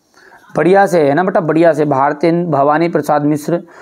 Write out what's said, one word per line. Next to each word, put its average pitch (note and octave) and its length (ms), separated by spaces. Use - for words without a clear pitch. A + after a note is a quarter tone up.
बढ़िया F#3+ 300
से E3 160
है C#3 120
ना E3+ 100
बेटा, F#3+ 180
बढ़िया D#3+ 320
से। D3+ 120
भारतेंदु D#3 680
भवानी D3 380
प्रसाद D3+ 340
मिश्र D3+ 380